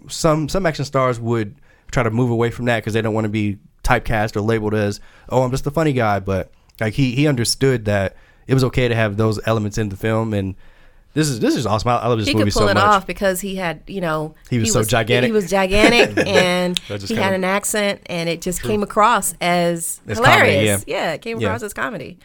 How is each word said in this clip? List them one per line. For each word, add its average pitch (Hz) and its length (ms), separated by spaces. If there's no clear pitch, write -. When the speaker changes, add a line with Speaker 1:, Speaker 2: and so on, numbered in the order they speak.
Speaker 1:
some, 156 420
some 190 160
action 143 200
stars 127 340
would 113 360
try 131 120
to 113 80
move 120 180
away 117 220
from 120 140
that 117 180
'cause 104 100
they 113 80
don't 110 140
wanna 110 140
be 104 280
typecast 113 520
or 104 60
labeled 107 320
as, 104 260
"Oh, 127 140
I'm 123 80
just 135 120
the 143 80
funny 156 220
guy," 107 260
but, 92 320
like, 110 140
he, 135 220
he 147 120
understood 123 580
that 101 300
it 120 60
was 131 120
okay 123 220
to 113 80
have 107 220
those 110 300
elements 110 300
in 107 120
the 95 80
film, 110 360
and 95 220
this 151 120
is, 123 120
this 277 160
is 135 100
awesome. 104 240
I, 120 80
I 110 100
love 120 120
this 104 80
Speaker 2:
He - 80
Speaker 1:
movie 107 100
Speaker 2:
could 104 80
pull - 140
Speaker 1:
so - 20
Speaker 2:
it 190 60
Speaker 1:
much. 190 80
Speaker 2:
off 202 240
because 185 340
he 196 140
had, 165 320
you 190 120
know, 156 360
Speaker 1:
He 123 100
was 113 80
Speaker 2:
he 220 40
Speaker 1:
so 123 80
Speaker 2:
was, 104 80
Speaker 1:
gigantic. 120 420
Speaker 2:
he - 20
was 208 180
gigantic, 202 680
Speaker 1:
<laughs> - 100
Speaker 2:
and 180 500
Speaker 3:
That 104 120
just - 120
Speaker 2:
he 220 40
had 214 160
Speaker 3:
kinda 190 40
Speaker 2:
an 185 100
accent, 202 600
and 170 240
it 165 120
just 180 200
Speaker 3:
True. - 80
Speaker 2:
came 208 140
across 208 580
as 175 680
Speaker 1:
As - 120
comedy, 294 320
Speaker 2:
hilarious. 101 360
Speaker 1:
yeah. 160 80
Speaker 2:
Yeah, 180 180
it - 100
came 226 160
Speaker 1:
Yeah. 107 80
Speaker 2:
across 92 160
as 196 100
comedy. 151 520